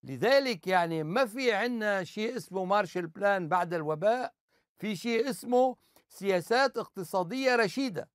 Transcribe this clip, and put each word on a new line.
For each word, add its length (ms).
لذلك 600
يعني 360
ما 240
في 260
عنا 520
شيء 320
اسمه 280
مارشال 420
بلان 420
بعد 260
الوباء، 600
في 180
شيء 340
اسمه 460
سياسات 720
اقتصادية 800
رشيدة 580